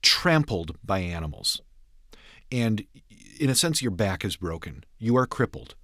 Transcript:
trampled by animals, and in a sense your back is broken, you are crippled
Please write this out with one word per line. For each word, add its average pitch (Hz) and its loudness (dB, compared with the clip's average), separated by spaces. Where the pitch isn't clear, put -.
trampled 120 2
by 95 0
animals, 85 -4
and 113 0
in 139 4
a 127 2
sense 160 2
your 123 0
back 95 0
is 98 -2
broken, 80 -8
you 117 2
are 127 4
crippled - -4